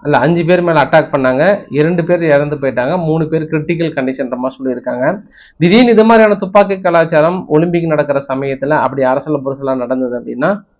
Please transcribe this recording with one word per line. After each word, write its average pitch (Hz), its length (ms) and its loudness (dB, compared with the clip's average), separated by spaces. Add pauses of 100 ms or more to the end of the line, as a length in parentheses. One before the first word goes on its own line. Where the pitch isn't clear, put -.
இல்ல, 143 140 0
அஞ்சு 170 260 2
பேர் 175 180 2
மேல 165 220 2
அட்டாக் 156 280 2
பண்ணாங்க, 143 580 0
இரண்டு 160 340 0
பேர் 170 180 0
இறந்து 147 340 2
போயிட்டாங்க, 139 480 -2
மூணு 160 240 -2
பேர் 156 140 -2
கிரிட்டிக்கல் 156 500 -4
கண்டிஷன்ற 131 440 -4
மாதிரி 127 200 -6
சொல்லியிருக்காங்க. 127 640 -4 (360)
திடீர்னு 220 320 4
இது 214 140 6
மாதிரியான 220 340 4
துப்பாக்கி 196 420 0
கலாச்சாரம் 170 680 2
ஒலிம்பிக் 170 380 2
நடக்கிற 143 420 0
சமயத்துல 135 400 -4
அப்படி 139 340 0
அரசல 143 420 0
புரசலா 135 320 -4
நடந்தது 123 420 -4
அப்படின்னா 123 420 -4 (200)